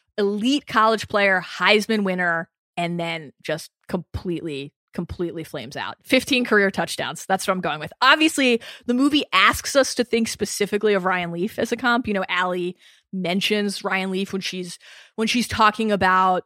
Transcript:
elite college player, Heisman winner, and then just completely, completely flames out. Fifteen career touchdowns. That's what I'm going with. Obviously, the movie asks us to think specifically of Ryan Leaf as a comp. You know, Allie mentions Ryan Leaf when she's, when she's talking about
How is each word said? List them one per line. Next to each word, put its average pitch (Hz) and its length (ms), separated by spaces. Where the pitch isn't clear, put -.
elite 214 500
college 220 420
player, 196 360
Heisman 208 580
winner, 180 460
and 175 220
then 165 320
just - 300
completely, 156 880
completely 170 520
flames 131 320
out. 101 260
Fifteen 254 400
career 202 280
touchdowns. 160 540
That's 190 220
what 196 60
I'm 185 80
going 156 180
with. 151 220
Obviously, 277 580
the 240 80
movie 277 380
asks 208 460
us 262 180
to 247 80
think 226 240
specifically 208 680
of 185 120
Ryan 180 260
Leaf 175 260
as - 140
a 240 60
comp. 240 280
You 208 100
know, 190 120
Allie 180 480
mentions 196 680
Ryan 190 300
Leaf 190 220
when 190 80
she's, 180 360
when 220 140
she's 240 180
talking 220 420
about 185 560